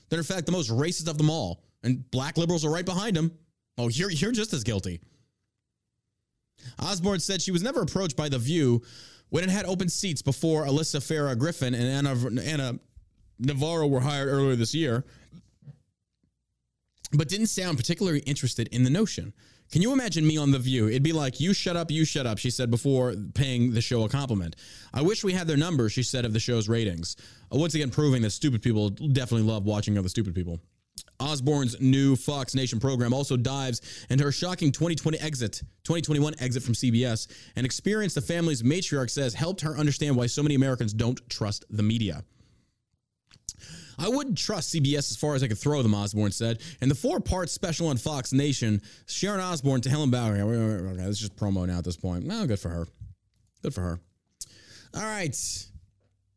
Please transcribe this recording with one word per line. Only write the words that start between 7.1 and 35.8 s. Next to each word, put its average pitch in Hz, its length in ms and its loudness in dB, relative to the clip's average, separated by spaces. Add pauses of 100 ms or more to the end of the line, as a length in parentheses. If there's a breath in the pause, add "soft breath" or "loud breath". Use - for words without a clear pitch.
said 190 220 -2
she 190 100 -4
was 175 100 2
never 262 200 -2
approached 180 340 -2
by 151 140 -2
The 135 100 -2
View 123 420 2 (480 loud breath)
when 170 140 0
it 185 60 0
had 190 160 0
open 185 240 0
seats 170 320 -4
before 156 440 0
Alyssa 147 340 0
Farah 143 380 -2
Griffin 135 380 0
and 135 320 0
Anna, 123 340 -2
Anna 131 380 -4 (600)
Navarro 147 480 0
were 135 140 2
hired 139 280 0
earlier 139 260 4
this 117 200 0
year, 143 280 0 (2000 loud breath)
but 160 140 4
didn't 208 200 0
sound 180 300 -2
particularly 170 420 0
interested 123 480 -2
in 123 160 2
the 127 80 4
notion. 165 420 -2 (380 soft breath)
"Can 156 100 4
you 226 100 2
imagine 190 360 2
me 156 100 4
on 143 140 4
The 131 80 4
View? 123 280 2
It'd 123 140 2
be 160 120 2
like, 139 260 -2
'You 175 140 2
shut 180 220 -2
up, 165 140 -2
you 156 160 2
shut 139 220 -2
up,'" 110 100 -2
she 123 140 -2
said 127 180 -2
before 123 460 2 (180)
paying 127 380 2
the 113 100 2
show 113 220 0
a 107 60 0
compliment. 110 460 -2 (380 loud breath)
"I 127 80 -2
wish 202 220 2
we 190 100 0
had 180 140 -2
their 156 100 2
numbers," 143 340 2
she 127 120 -2
said, 123 220 -2
"of 110 80 -2
the 110 60 2
show's 113 300 0
ratings." 101 460 -2 (360 loud breath)
Uh, 123 60 0
once 156 160 2
again, 147 160 0
proving 131 320 4
that 107 100 2
stupid 127 300 0
people 107 300 2
definitely 120 560 2
love 110 180 0
watching 104 320 0
other 90 120 0
stupid 98 260 -2
people. 85 260 -4 (580)
Osborne's 139 600 0
new 135 360 6
Fox 139 380 -2
Nation 127 260 0
program 123 340 2
also 135 240 0
dives 131 440 -2 (280 loud breath)
into 135 140 4
her 143 80 2
shocking 180 400 0
twenty 165 240 0
twenty 156 240 0
exit, 131 440 -4 (200)